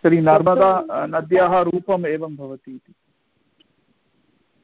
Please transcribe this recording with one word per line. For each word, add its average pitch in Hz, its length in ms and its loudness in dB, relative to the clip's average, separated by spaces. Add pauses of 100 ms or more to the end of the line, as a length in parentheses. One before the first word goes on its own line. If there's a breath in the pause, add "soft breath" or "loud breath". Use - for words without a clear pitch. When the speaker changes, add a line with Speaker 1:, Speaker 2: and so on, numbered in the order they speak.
Speaker 1:
तर्हि 165 180 4
नर्मदा, 180 600 4
Speaker 2:
तत्तु 160 120 -10
Speaker 1:
अ, 151 120 -6
नद्याः 175 560 0
रूपम् 175 440 -4
एवं 156 300 -6
भवति 135 360 -16
इति। - 220 -20 (1700)